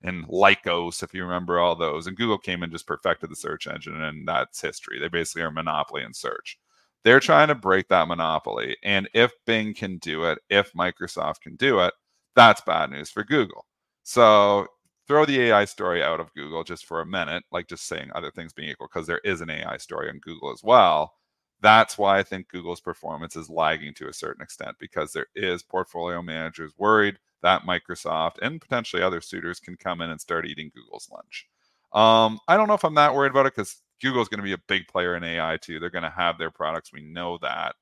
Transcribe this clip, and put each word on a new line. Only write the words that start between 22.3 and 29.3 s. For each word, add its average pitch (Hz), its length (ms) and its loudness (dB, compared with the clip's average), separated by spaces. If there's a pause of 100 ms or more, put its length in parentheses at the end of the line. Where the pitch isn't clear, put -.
Google's 87 340 -12
performance 80 540 -12
is 80 140 -12
lagging 78 460 -2
to 71 120 -14
a 69 60 -14
certain - 280 -12
extent, - 380 -16
because 76 320 -8
there 78 240 -8
is 90 280 -6
portfolio 87 580 -8
managers 80 560 -10
worried 101 420 2 (220)
that 90 220 4
Microsoft 85 760 -4
and 151 200 -8
potentially 110 400 -4
other 87 200 -2
suitors 87 380 -10